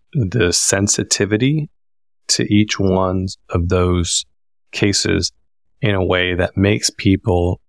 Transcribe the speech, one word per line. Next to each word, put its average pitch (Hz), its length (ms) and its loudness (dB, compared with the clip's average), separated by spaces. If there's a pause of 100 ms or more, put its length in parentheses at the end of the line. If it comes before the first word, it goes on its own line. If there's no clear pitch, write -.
(140)
the 92 380 0
sensitivity 107 1160 0 (580)
to - 240 -2
each 104 280 2
one 95 480 0 (220)
of 87 200 -2
those 90 560 0 (460)
cases 95 600 -2 (500)
in 104 120 0
a 95 100 0
way 90 300 0
that 90 240 -2
makes 98 320 2
people 90 800 0